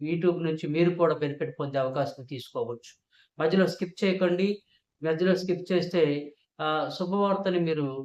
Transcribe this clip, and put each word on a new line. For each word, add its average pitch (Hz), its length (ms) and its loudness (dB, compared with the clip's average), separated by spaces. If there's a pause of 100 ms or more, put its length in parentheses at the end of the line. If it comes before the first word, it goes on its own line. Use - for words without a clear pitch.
YouTube 170 400 0
నుంచి 160 260 -2
మీరు 170 280 4
కూడా 165 220 4
బెనిఫిట్ 143 380 -4
పొందే 139 240 -4
అవకాశం 135 480 -2
తీసుకోవచ్చు. 120 640 -8 (480)
మధ్యలో 170 280 4
స్కిప్ 175 280 -6
చేయకండి. 185 520 2 (540)
మధ్యలో 160 340 2
స్కిప్ 175 300 -2
చేస్తే 175 360 0 (580)
ఆ 156 100 -2 (200)
శుభవార్తని 190 720 0
మీరు 156 260 0 (200)